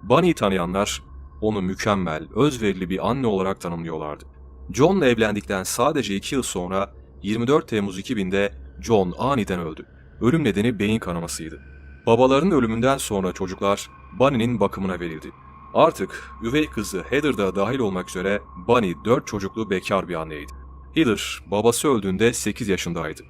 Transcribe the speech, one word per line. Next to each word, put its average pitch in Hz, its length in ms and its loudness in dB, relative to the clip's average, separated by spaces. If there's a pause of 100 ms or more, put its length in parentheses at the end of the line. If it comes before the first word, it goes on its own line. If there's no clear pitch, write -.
Bonnie'yi 151 320 4
tanıyanlar 95 680 0 (380)
onu 107 220 0
mükemmel, 90 720 -2
özverili 107 560 0
bir 92 200 -2
anne 131 160 0
olarak 95 340 0
tanımlıyorlardı. 85 640 -8 (460)
John'la 151 360 4
evlendikten 104 560 0
sadece 120 540 0
iki 98 180 -6
yıl 131 80 0
sonra 95 520 -4 (280)
yirmi 113 240 -2
dört 151 220 2
Temmuz 101 300 -2
iki 117 180 -6
binde 98 360 0 (280)
John 95 380 2
aniden 110 420 0
öldü. 82 260 -10 (340)
Ölüm 147 240 4
nedeni 107 340 2
beyin 110 200 0
kanamasıydı. - 640 -8 (440)
Babalarının 131 440 6
ölümünden 123 460 2
sonra 95 360 -2
çocuklar 98 580 -2 (280)
Bonnie'nin 120 420 2
bakımına 95 400 -2
verildi. 78 300 -8 (440)
Artık - 560 2 (120)
üvey 143 240 0
kızı 98 440 -6
Heather 139 280 0
da 95 180 0
dahil 107 220 0
olmak 95 300 -2
üzere 95 340 -2 (260)
Bonnie 107 260 4 (100)
dört 127 220 2
çocuklu 101 440 -6
bekar 92 380 -2
bir 87 60 -6
anneydi. 80 380 -8 (420)
Heather 127 520 0
babası 113 420 2
öldüğünde 107 440 2
sekiz 107 360 -4
yaşındaydı. 85 600 -4